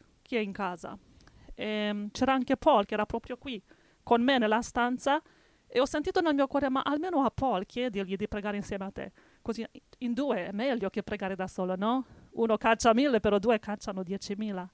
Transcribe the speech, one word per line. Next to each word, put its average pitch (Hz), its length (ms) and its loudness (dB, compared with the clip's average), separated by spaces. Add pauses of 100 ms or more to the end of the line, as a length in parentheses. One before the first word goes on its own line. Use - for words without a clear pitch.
(220)
chi - 140 -6
è 226 40 2
in 202 120 -2
casa. 185 440 -6 (600)
Ehm, 208 560 -4
c'era 262 220 2
anche 262 220 0
Paul 240 300 4
che - 80 -8
era 208 140 -2
proprio 240 300 -8
qui 240 220 -10 (440)
con 233 180 4
me 262 160 4
nella 220 240 4
stanza 254 580 0 (460)
e - 140 -2
ho 269 80 6
sentito 359 340 0
nel 311 140 4
mio 277 100 4
cuore: 277 240 0
"Ma 262 120 0
almeno 302 420 0
a 233 80 2
Paul 233 340 -2
chiedigli 196 500 -4
di 208 120 -4
pregare 208 300 -4
insieme 202 280 -6
a 196 60 -10
te, - 200 -10 (300)
così 226 240 -6 (340)
in 240 140 -2
due 226 340 0
è 196 40 -8
meglio 220 400 -2
che 208 100 -4
pregare 196 340 -4
da 185 120 -6
solo, 185 280 -4
no? 233 300 0 (280)
Uno 220 240 2
caccia 226 360 4
mille, 254 280 4
però 208 180 4
due 220 180 2
cacciano 202 460 -6
diecimila." 196 720 -8